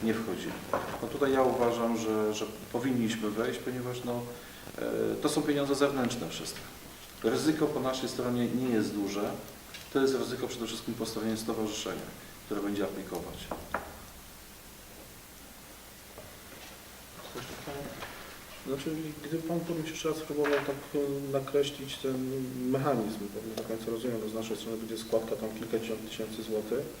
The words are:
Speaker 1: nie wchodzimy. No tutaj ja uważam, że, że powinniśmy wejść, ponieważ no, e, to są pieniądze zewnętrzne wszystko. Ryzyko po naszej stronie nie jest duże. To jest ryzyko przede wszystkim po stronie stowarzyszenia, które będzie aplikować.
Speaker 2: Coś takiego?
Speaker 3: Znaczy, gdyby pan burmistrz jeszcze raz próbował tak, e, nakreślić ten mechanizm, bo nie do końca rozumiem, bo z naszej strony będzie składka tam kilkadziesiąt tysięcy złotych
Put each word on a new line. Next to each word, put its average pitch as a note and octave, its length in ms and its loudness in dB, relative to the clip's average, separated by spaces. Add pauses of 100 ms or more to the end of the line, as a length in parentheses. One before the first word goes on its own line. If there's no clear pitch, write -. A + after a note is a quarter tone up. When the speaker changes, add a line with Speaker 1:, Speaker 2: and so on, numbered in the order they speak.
Speaker 1:
nie A2 100 6
wchodzimy. F2 400 -2 (480)
No A#2 60 -2
tutaj C3+ 260 4
ja C3+ 80 8
uważam, A#2 560 6
że, G#2+ 360 4
że G#2+ 120 -2 (260)
powinniśmy A#2 580 4
wejść, A2+ 300 0
ponieważ B2 440 -2
no, A#2+ 180 0 (560)
e, A2 440 2
to D3+ 80 6
są D3+ 120 4
pieniądze C#3+ 340 4
zewnętrzne C3 540 4
wszystko. - 300 -6 (640)
Ryzyko C3 440 6
po - 120 2
naszej C3 300 0
stronie B2 380 2
nie B2+ 220 4
jest G#2 240 6
duże. G2+ 380 0 (600)
To C#3 80 6
jest C3+ 140 6
ryzyko B2 320 0
przede A#2 200 -2
wszystkim A2+ 260 -4
po A2 120 -2
stronie A2 320 0
stowarzyszenia, G#2+ 680 -2 (400)
które G#2 160 -2
będzie G2+ 220 2
aplikować. - 540 -4 (4000)
Speaker 2:
Coś B2 100 -8
takiego? - 600 -8 (640)
Speaker 3:
Znaczy, C3+ 220 -2 (340)
gdyby D#3+ 240 -2
pan E3+ 120 2
burmistrz D#3+ 320 -2
jeszcze - 180 -2
raz D#3 80 2
próbował D3 360 2
tak, C#3+ 220 2 (200)
e, D3 40 4 (340)
nakreślić C#3 640 2
ten C3 200 0 (540)
mechanizm, B2 480 4
bo A2 300 -4
nie A2 60 -4
do A2+ 80 -4
końca A2 280 -2
rozumiem, A#2 320 0
bo G#2+ 60 -2
z G#2+ 40 -6
naszej A2 240 -2
strony A2+ 200 -4
będzie A2+ 200 -4
składka A2+ 380 2
tam A2 140 -2 (100)
kilkadziesiąt A2 500 -2
tysięcy A2 340 -4
złotych A2 420 0 (160)